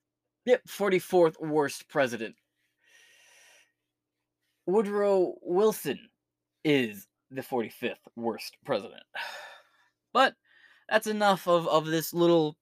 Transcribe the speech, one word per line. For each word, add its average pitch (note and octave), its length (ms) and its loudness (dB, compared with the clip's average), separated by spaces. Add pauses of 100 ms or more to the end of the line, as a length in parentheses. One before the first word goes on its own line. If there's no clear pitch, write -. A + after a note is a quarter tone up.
(460)
yep, B3 220 2
forty-fourth F3+ 720 2
worst D3+ 480 -4
president. A#2 460 -2 (2250)
Woodrow G3+ 720 0
Wilson F3+ 680 -2 (540)
is B2 440 0 (220)
the C3 140 -12
forty-fifth A2+ 720 -8
worst A#2 480 -8
president. G#2 400 -8 (120)
<sighs> - 960 -16
But B3+ 220 2 (520)
that's G#3+ 200 0
enough G#3 400 0
of, F3 200 2
of D#3 200 2
this D#3+ 260 -2
little E3+ 480 4